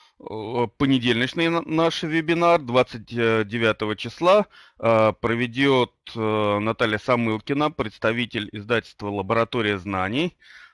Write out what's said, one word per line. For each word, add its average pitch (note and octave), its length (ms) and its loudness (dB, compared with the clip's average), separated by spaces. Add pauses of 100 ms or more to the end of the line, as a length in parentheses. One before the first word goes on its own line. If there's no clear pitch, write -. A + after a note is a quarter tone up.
(200)
э, A2 480 -4 (100)
понедельничный C3 720 0
на-, E3+ 160 -2
наш D#3+ 380 0
вебинар E3+ 560 2
двадцать B2 460 -2
девятого A2 880 0
числа, F#3 500 2 (340)
э, A2 400 4
проведёт, A#2+ 720 2 (220)
э, G#2+ 440 0
Наталья A2 400 0
Самылкина, B2 720 0
представитель A2+ 800 -4
издательства G#2+ 580 -4
«Лаборатория G#2 720 0
знаний». G2+ 580 -4 (360)